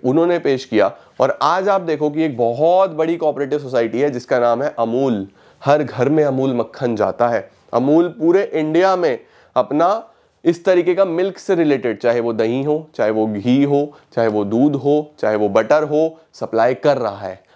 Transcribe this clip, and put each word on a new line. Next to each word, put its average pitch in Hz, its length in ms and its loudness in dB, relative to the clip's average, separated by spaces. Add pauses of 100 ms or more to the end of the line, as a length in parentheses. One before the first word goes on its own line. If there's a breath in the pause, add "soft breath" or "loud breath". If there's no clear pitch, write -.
उन्होंने 165 340 2
पेश 139 260 -2
किया। 101 320 0 (240 loud breath)
और 131 220 0
आज 180 260 0
आप 196 120 2
देखो 151 300 -2
कि 151 120 -4
एक 151 140 -4
बहुत 156 540 2
बड़ी 160 260 -2
कोऑपरेटिव 143 420 -2
सोसाइटी 123 420 -2
है 147 100 2
जिसका 127 280 -2
नाम 120 240 0
है 147 160 -4
अमूल। 117 500 -2 (360 soft breath)
हर 147 180 4
घर 123 260 -2
में 151 160 2
अमूल 131 300 -2
मक्खन 120 420 -4
जाता 104 320 0
है। 113 220 -4 (240 soft breath)
अमूल 147 340 2
पूरे 175 460 0
इंडिया 165 420 2
में 156 220 -2 (380 soft breath)
अपना 160 540 0 (340 soft breath)
इस 170 200 0
तरीके 180 300 2
का 196 100 2
मिल्क 185 340 -4
से - 160 -2
रिलेटेड, 135 460 0
चाहे 120 200 0
वो 117 120 -2
दही 113 300 -2
हो, 151 320 -4
चाहे 110 160 0
वो 110 160 0
घी 117 360 2
हो, 143 340 0 (180 loud breath)
चाहे 117 140 0
वो 104 160 0
दूध 123 320 0
हो, 147 420 -2
चाहे 107 180 0
वो 107 120 0
बटर 110 340 2
हो, 156 380 -2 (140 loud breath)
सप्लाई 117 400 0
कर 143 220 0
रहा 107 220 -6
है। 92 260 -14 (120)